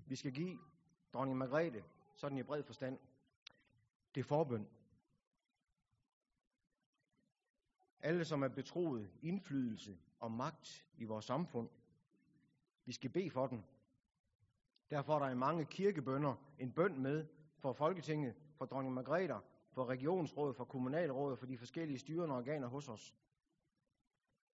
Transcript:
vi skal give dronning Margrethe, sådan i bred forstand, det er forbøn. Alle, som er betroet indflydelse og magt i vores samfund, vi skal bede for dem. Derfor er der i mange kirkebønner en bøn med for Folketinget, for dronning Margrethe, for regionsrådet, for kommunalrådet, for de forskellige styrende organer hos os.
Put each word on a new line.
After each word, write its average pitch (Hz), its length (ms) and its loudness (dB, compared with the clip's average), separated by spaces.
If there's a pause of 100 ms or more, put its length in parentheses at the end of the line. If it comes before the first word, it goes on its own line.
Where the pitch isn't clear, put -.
vi 135 80 -2
skal 127 180 -4
give 170 260 -2 (540)
dronning 131 240 2
Margrethe, 131 460 2 (320)
sådan 139 220 -2
i 123 60 0
bred 143 200 -2
forstand, 127 360 -6 (1160)
det 135 60 0
er - 40 -4
forbøn. 139 420 2 (3250)
Alle, 165 260 4
som 147 180 2
er 135 40 4
betroet 127 640 -2 (100)
indflydelse 135 760 -2 (220)
og 117 120 -4
magt 131 560 -6 (100)
i 113 60 -8
vores 107 220 -4
samfund, 123 440 0 (1160)
vi 127 60 -6
skal 127 180 -4
bede 170 200 2
for 131 180 2
dem. 113 160 -4 (1300)
Derfor 147 260 2
er 147 40 4
der 139 100 2
i 127 60 0
mange 143 300 4
kirkebønner 147 680 2 (240)
en 127 120 -2
bøn 165 280 4
med 151 280 0 (300)
for 131 160 0
Folketinget, 151 600 0 (200)
for 135 100 -6
dronning 131 280 -2
Margrethe, 127 460 0 (320)
for 127 140 0
regionsrådet, 139 720 2
for 123 100 -6
kommunalrådet, 135 760 0
for 131 60 -8
de 127 120 -6
forskellige 139 420 -4
styrende 156 360 0
organer 127 320 0
hos 135 220 -6
os. - 260 -10 (1400)